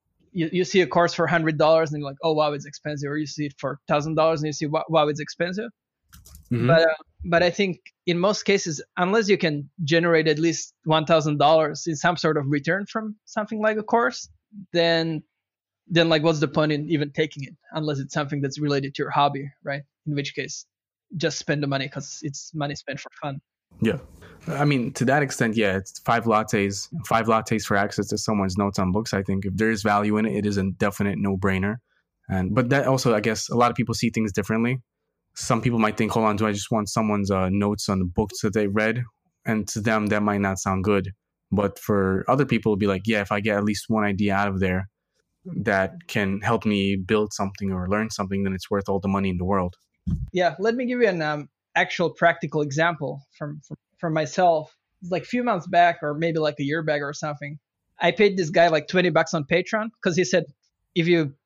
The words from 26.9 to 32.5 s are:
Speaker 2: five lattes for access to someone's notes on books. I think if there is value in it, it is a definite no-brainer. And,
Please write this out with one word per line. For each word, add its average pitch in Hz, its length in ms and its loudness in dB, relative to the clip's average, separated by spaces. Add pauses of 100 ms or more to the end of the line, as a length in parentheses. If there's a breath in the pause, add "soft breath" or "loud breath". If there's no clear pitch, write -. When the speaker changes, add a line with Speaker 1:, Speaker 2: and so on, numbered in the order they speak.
Speaker 2:
five 113 200 2
lattes 110 360 0
for 104 140 0
access 101 320 0
to 107 80 -2
someone's 101 400 -2
notes 101 200 0
on 92 140 2
books. 110 220 -2
I 98 100 0
think 98 220 -4
if 98 100 -4
there 110 160 2
is 104 100 -2
value 104 360 2
in 107 80 0
it, - 100 -2
it 101 100 0
is 101 120 -2
a 98 140 0
definite 101 460 -2
no-brainer. 98 600 0 (500)
And, 92 260 -2